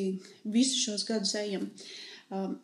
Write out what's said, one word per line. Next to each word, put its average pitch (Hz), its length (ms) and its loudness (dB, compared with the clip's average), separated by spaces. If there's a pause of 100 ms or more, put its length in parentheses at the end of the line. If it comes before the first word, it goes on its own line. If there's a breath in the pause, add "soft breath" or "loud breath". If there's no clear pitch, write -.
(420 loud breath)
visu 233 400 4
šos 208 240 0
gadus 220 320 2
ejam. 202 300 -2 (580 loud breath)
Um, 190 380 -2